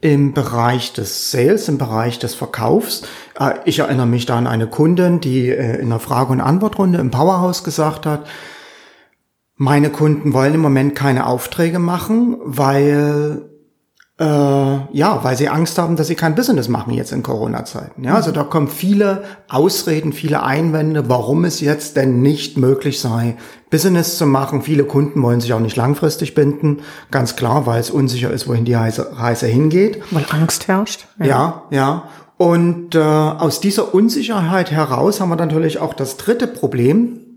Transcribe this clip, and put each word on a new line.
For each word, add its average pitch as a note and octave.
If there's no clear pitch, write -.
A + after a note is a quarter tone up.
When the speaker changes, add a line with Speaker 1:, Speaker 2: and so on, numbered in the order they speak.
Speaker 1:
im C#3+
Bereich A#2+
des -
Sales, E3+
im C#3+
Bereich A#2
des A#2+
Verkaufs. C#3+
Äh, C3+
ich D#3+
erinnere B2+
mich A#2+
da B2
an A#2+
eine A2+
Kundin, F3
die, B2+
äh, B2+
in -
einer A2+
Frage- B2+
und C3
Antwortrunde F#3
im C3
Powerhouse F3
gesagt D#3
hat, D3
meine C#3+
Kunden D3+
wollen C3+
im D#3+
Moment C#3
keine C3+
Aufträge E3
machen, A3
weil, D3
äh, D#3+
ja, C#3
weil C3
sie C#3+
Angst E3
haben, E3+
dass D#3
sie E3+
kein D#3+
Business E3+
machen A#2
jetzt A#2+
in -
Corona-Zeiten. -
Ja, C#3
also E3
Speaker 2:
Mhm. -
Speaker 1:
da D3
kommen D3
viele G3
Ausreden, D#3
viele -
Einwände, D#3
warum B2+
es F3
jetzt D3
denn C3
nicht C#3+
möglich C3+
sei, A#2
Business E3+
zu E3
machen. C3+
Viele D3
Kunden C#3+
wollen A#2+
sich A#2
auch A2
nicht A2+
langfristig C#3+
binden, D3
ganz B2+
klar, B2+
weil A#2
es A2+
unsicher B2+
ist, -
wohin A#2
die A#2+
Reise, A2+
Reise A#2
hingeht. D#3
Speaker 2:
Weil D3+
Angst D#3
herrscht. G3
Speaker 1:
Ja, C#3+
ja. C#3+
Und, E3+
äh, D#3+
aus D#3
dieser G3+
Unsicherheit G3+
heraus D3+
haben F3+
wir E3
natürlich D#3+
auch D#3
das -
dritte A#3+
Problem C#3